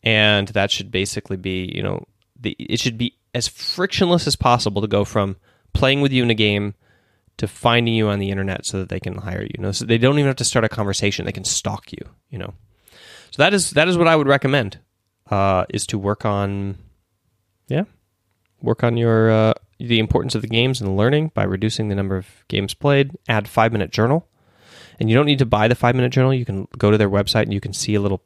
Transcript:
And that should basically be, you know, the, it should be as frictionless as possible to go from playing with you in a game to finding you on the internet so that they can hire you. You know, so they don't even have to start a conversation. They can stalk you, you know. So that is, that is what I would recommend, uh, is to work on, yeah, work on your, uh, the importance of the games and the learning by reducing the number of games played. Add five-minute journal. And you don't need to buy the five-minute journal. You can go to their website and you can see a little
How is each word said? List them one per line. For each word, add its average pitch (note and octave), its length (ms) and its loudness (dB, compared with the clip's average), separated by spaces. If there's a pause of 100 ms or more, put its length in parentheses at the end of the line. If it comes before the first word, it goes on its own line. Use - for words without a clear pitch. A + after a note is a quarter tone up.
And G#2+ 460 2
that G2+ 220 0
should G2 180 -6
basically G2 460 -4
be, F#2 400 -6
you G2+ 80 -6
know, G2 220 -6 (340)
the, A2+ 180 -6
it - 220 -4
should A2+ 180 -4
be A#2+ 200 -6 (160)
as B2 160 -4
frictionless F3+ 760 0
as C#3+ 120 0
possible A2 440 2
to G#2+ 60 -2
go G2+ 160 2
from G2 320 -2 (380)
playing C3+ 260 2
with C#3 140 2
you B2+ 100 2
in A#2+ 60 2
a A2+ 60 2
game G#2 400 0 (600)
to - 100 -4
finding A#2 480 0
you A2 140 2
on G2+ 120 -2
the G2 120 -4
internet G2 340 -6
so G2 140 -6
that F#2 80 -8
they F#2 140 -6
can F#2+ 160 -10
hire G2 240 -8
you. - 160 -10
You G2 60 -8
know, G2+ 100 -4
so - 100 -6
they A#2 140 2
don't C3+ 200 6
even C#3+ 100 2
have C3 100 -2
to A#2+ 80 -4
start A#2 180 0
a G#2+ 60 0
conversation. G2+ 560 -4
They G2 80 -6
can F#2+ 100 -12
stalk - 480 -6
you, - 160 -14 (220)
you - 80 -14
know. F#2 160 -12 (760)
So C#3 120 2
that F#3+ 100 4
is, F#3+ 180 0
that D#3+ 180 2
is F3+ 80 2
what E3+ 100 4
I E3 80 6
would D3 120 2
recommend, C3+ 520 2 (500)
uh, G2 380 2
is - 200 -6
to A2 100 -4
work G2+ 260 -2
on, G2 540 -2 (920)
yeah, D#3+ 160 -2 (760)
work B2 200 -2
on A#2 140 2
your, A2+ 340 4
uh, A2 240 4 (240)
the A#2+ 220 0
importance - 360 0
of G#2+ 60 0
the A2 60 -8
games B2 320 0
and G2+ 100 -2
the F#2+ 40 0
learning C#3 400 0
by G#2 100 -2
reducing G#2 460 -2
the G2 60 -2
number G2 200 -4
of F#2 120 -8 (200)
games G2 260 -4
played. C#3 380 0 (160)
Add G#2+ 220 -2
five-minute A2+ 420 0
journal. C3 380 0 (680)
And A2 120 -2
you A2 80 4
don't D3 80 4
need C#3+ 140 2
to C3 60 4
buy G#2+ 220 2
the B2 80 4
five-minute B2 380 0
journal. C3 200 2
You B2 120 -2
can F#2+ 320 -6
go G#2 120 2
to G#2+ 80 6
their G#2 120 4
website G2+ 320 0
and G#2 120 -2
you G2 60 -2
can G2 140 -10
see - 220 -4
a G#2 40 2
little G2 260 -2